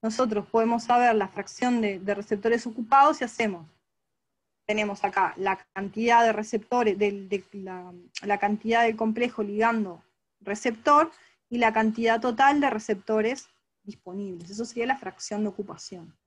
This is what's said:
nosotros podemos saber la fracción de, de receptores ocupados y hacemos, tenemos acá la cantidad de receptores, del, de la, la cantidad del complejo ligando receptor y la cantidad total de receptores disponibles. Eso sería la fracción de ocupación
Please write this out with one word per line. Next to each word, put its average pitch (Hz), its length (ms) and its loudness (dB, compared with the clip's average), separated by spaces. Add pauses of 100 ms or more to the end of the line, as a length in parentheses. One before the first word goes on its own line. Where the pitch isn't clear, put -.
nosotros 220 460 -2
podemos 233 380 0
saber 240 280 4
la 208 140 2
fracción 240 540 -2
de, 202 180 -2
de 196 160 -2
receptores 220 500 -2
ocupados 269 540 4
y 254 60 -2
hacemos, 190 420 -4 (1000)
tenemos 208 380 -2
acá 190 340 0
la 190 200 -2 (160)
cantidad 226 500 2
de 226 80 4
receptores, 214 680 0
del, 202 300 -2
de 190 240 -4
la, 185 420 -14 (300)
la 202 160 0
cantidad 214 440 2
del 226 120 2
complejo 226 480 -2
ligando 208 580 -2 (380)
receptor 254 720 2 (380)
y 240 80 -4
la 226 160 2
cantidad 226 480 2
total 262 400 4
de 277 80 4
receptores 220 800 -2 (340)
disponibles. 185 680 -12
Eso 208 140 -8
sería 240 220 -6
la 262 120 0
fracción 208 460 -6
de 208 60 0
ocupación 175 680 -12 (120)